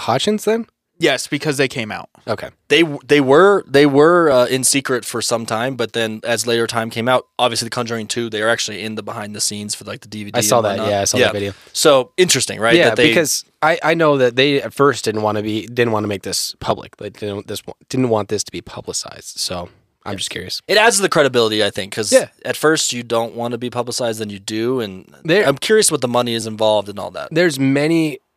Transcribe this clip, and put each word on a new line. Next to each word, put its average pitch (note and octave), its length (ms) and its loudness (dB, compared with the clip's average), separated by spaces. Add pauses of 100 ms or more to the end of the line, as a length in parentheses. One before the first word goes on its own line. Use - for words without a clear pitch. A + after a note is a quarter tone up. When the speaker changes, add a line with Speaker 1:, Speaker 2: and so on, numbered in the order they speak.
Speaker 1:
Hodgsons G3+ 380 0
then? A3+ 200 0 (320)
Speaker 2:
Yes, C#3+ 300 0
because D3 300 -4
they C3+ 100 2
came A2 240 -8
out. F2 180 -12 (160)
Speaker 1:
Okay. - 240 -6 (200)
Speaker 3:
They D3 100 6
w-, D3 260 0
they D3 140 4
were, E3 480 6
they C#3 180 6
were, D3+ 460 6
uh, B2 140 6
in B2+ 180 0
secret C3 400 0
for A#2 180 -6
some A#2 240 -2
time, A#2 300 -4
but A2+ 160 -4
then A2 320 -4
as A#2 240 -2
later A#2 200 0
time A2+ 220 -4
came A#2 200 -2
out, B2+ 180 2 (100)
obviously A#2 280 0
The A2+ 60 -10
Conjuring A2+ 360 -6
Two, A#2 220 -4
they G#2+ 120 -4
are A2 60 2
actually G#2+ 340 0
in A2 140 -8
the G#2+ 80 -8
behind G#2+ 320 -10
the G#2+ 60 -8
scenes G#2 340 -6
for, - 80 -14
like, G2 180 -12
the - 60 -20
D G#2+ 160 -10
V G2+ 80 -12
D A#2 60 -4
Speaker 1:
I B2 40 2
saw A#2+ 180 4
Speaker 3:
and A2 60 2
Speaker 1:
that, G2+ 40 0
Speaker 3:
whatnot. G#2+ 200 -2
Speaker 1:
yeah, G2+ 120 2
I - 20 0
saw - 140 0
Speaker 3:
Yeah. A#2+ 100 4
Speaker 1:
that G2+ 60 -2
video. G2+ 200 -4 (200)
Speaker 3:
So, C#3 420 4
interesting, B2 460 0
right? A#2 160 4
Speaker 1:
Yeah, D3+ 120 4
Speaker 3:
That A2 60 2
they B2 140 4
Speaker 1:
because - 340 0 (180)
I, D#3+ 220 2
I D#3 100 2
know D#3 240 4
that B2 200 2
they C#3 240 2
at A2 120 -8
first C#3 300 2
didn't G#2+ 180 -2
wanna G#2+ 220 -2
be, G#2+ 240 -4
didn't A#2+ 240 0
wanna G#2 160 0
make G2 160 -6
this - 380 -6
public. - 340 -4
They G#2+ 140 -12
didn't, G2+ 380 -10
this G2+ 200 -12
wa-, G2 60 -14 (160)
didn't B2+ 180 0
want G#2+ 220 0
this G#2 160 -4
to - 80 -18
be E2+ 80 -10
publicized, - 760 -12
so F2 300 -6 (380)
I'm G2+ 80 -8
Speaker 3:
Yeah. F#2+ 40 -8
Speaker 1:
just F#2 120 -8
curious. - 360 -10
Speaker 3:
It G3 120 0
adds A3 180 4
to G3+ 60 -2
the F#3 80 2
credibility, A#2+ 520 2
I G2+ 100 0
think, G2+ 220 -8
'cause G#2+ 200 -2
Speaker 1:
Yeah. A#3+ 140 4 (180)
Speaker 3:
at B2 100 -4
first D3+ 380 0
you A#2+ 100 -8
don't A#2 320 -4
wanna A#2 220 -6
be A#2+ 120 -8
publicized, A#2+ 500 -4
then G#2+ 100 -6
you G2+ 100 -10
do, A2 400 -4
and G2 340 -10 (120)
Speaker 1:
There F#3 200 2
Speaker 3:
I'm C#3 120 2
curious G#3+ 340 2
what C#3+ 80 0
the B2 80 -2
money A#2+ 280 0
is A2+ 120 -6
involved G#2+ 400 2
and G2+ 100 -12
all F#2 140 -10
that. D2+ 200 -10
Speaker 1:
There's D#3 280 0
many D3 600 0 (180)